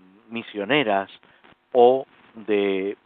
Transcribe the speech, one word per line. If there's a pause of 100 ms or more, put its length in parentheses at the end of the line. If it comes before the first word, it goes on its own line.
(280)
misioneras (600)
o (300)
de,